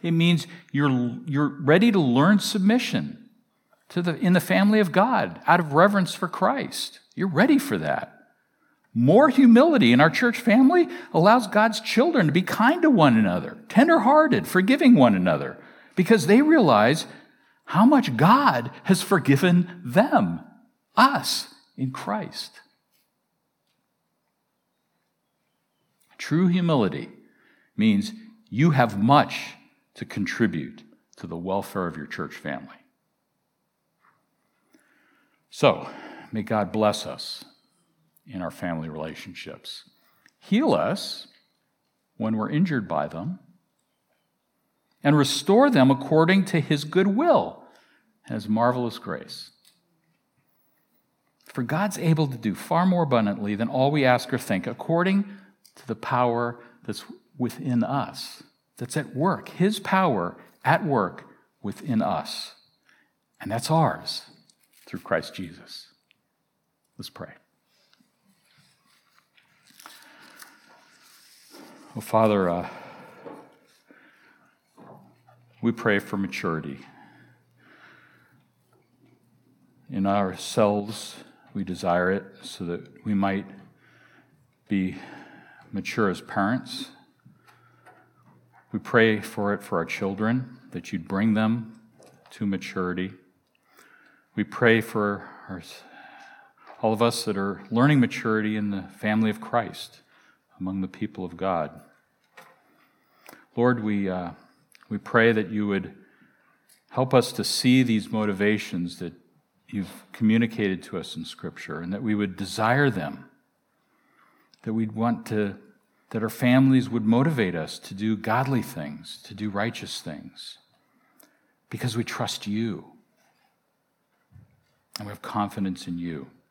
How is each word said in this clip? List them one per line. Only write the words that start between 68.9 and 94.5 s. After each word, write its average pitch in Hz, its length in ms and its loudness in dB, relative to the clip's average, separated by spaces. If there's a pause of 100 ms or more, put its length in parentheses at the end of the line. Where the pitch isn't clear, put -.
Oh, 110 40 -10
Father, 107 480 2
uh, 87 200 -4 (3000)
we 113 120 0
pray 104 260 0
for - 160 -8
maturity 80 640 -6 (3000)
in 98 160 -4
ourselves, 101 1080 -2 (380)
we 98 120 -6
desire 90 460 -2
it 98 120 -4 (200)
so - 220 -14
that - 400 -12
we 107 80 -4
might 98 320 -2 (1200)
be 92 260 -2 (760)
mature 101 380 -2
as 85 120 -6
parents. - 720 -6 (1800)
We 107 80 -4
pray 110 400 2
for 101 340 -4
it 104 80 -6
for - 160 -6
our 82 80 -2
children, 107 720 -4 (140)
that - 220 -12
you'd 82 160 -8
bring 104 240 0
them 110 480 -4 (500)
to - 140 -8
maturity. 92 680 -6 (1200)
We 104 120 -4
pray 113 340 2